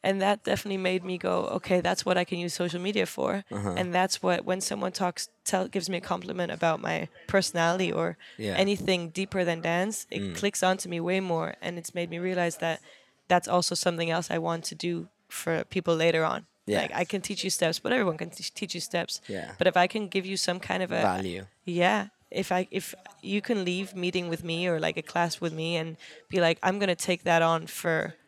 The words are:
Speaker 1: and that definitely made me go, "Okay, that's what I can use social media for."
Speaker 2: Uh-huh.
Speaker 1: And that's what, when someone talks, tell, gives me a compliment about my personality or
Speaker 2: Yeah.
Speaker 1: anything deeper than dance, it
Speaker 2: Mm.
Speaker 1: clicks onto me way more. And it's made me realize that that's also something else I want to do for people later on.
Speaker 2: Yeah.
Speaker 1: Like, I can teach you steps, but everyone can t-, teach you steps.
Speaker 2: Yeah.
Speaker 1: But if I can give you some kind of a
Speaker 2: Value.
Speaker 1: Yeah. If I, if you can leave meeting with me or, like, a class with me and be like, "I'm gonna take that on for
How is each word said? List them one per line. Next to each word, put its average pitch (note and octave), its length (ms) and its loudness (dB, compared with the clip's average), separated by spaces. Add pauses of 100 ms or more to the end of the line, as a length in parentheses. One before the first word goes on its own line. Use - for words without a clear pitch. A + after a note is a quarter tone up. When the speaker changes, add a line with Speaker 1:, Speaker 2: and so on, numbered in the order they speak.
Speaker 1:
and G3 200 2
that G3+ 220 2
definitely G3 340 0
made F#3 260 0
me F#3 140 -4
go, F3+ 260 0 (140)
"Okay, F3+ 240 2
that's F3+ 240 0
what F#3 100 4
I F3+ 80 2
can F3 140 -4
use F3 160 -4
social F3 260 -2
media G3 240 0
for." F#2+ 480 -2
Speaker 2:
Uh-huh. G2+ 240 -2
Speaker 1:
And F3+ 180 -2
that's F#3 280 2
what, F3+ 240 0
when F#3 160 -2
someone G3 300 -4
talks, - 360 -2 (160)
tell, F#3 240 0
gives F3 220 -4
me F3 80 -2
a - 20 -4
compliment F3+ 500 -4
about E3 300 0
my E3 280 -2 (260)
personality F3 580 2
or E3+ 240 -2 (220)
Speaker 2:
Yeah. G#3 180 -2
Speaker 1:
anything F#3 540 0
deeper F#3+ 340 -2
than E3 160 0
dance, F3 500 -2
it - 120 -4
Speaker 2:
Mm. F#3 140 -6
Speaker 1:
clicks G3 260 0
onto F#3 260 2
me E3+ 120 -4
way F3+ 200 0
more. E3 400 -2
And F3 180 -6
it's - 160 -12
made F3 140 -4
me E3+ 100 -8
realize F3+ 400 0
that E3 220 -2 (480)
that's F3 180 6
also F3+ 280 2
something E3+ 360 0
else E3 200 0
I E3+ 80 2
want E3 320 -2
to D#3+ 40 -10
do E3+ 340 -4 (200)
for - 360 -2
people E3+ 300 0
later D#3+ 300 4
on. - 220 -2 (200)
Speaker 2:
Yeah. G#2 160 2
Speaker 1:
Like, - 120 -2
I D#3+ 100 0
can F#3+ 160 -4
teach F#3+ 240 -6
you F#3+ 60 0
steps, E3 280 2
but - 140 -2
everyone G3 240 2
can E3+ 140 -6
t-, - 140 -12 (100)
teach F#3+ 200 -6
you F3 60 -6
steps. - 480 -4
Speaker 2:
Yeah. F#3 300 -6
Speaker 1:
But F#3+ 80 4
if F3+ 100 6
I F3+ 100 6
can G#3 220 -4
give F#3+ 160 -2
you F#3+ 140 -4
some F3+ 220 0
kind F#3 220 -2
of F3+ 100 -2
a F3 100 2
Speaker 2:
Value. F#2 420 0 (220)
Speaker 1:
Yeah. F#3 400 2 (240)
If - 220 -2
I, F#3 180 2
if - 240 -6 (260)
you G3+ 220 -2
can G#3 240 0
leave F#3 280 -2
meeting F3+ 360 -2
with E3+ 140 -4
me E3+ 220 -2
or, E3 140 2
like, D#3+ 160 0
a E3 60 -6
class E3+ 400 0
with E3+ 100 -2
me E3 240 -4
and D#3+ 220 -6 (320)
be F#3 100 2
like, E3 220 6
"I'm F#3 160 2
gonna F#3+ 160 2
take F3 300 -2
that E3 180 6
on E3 240 4
for E3 480 -2 (140)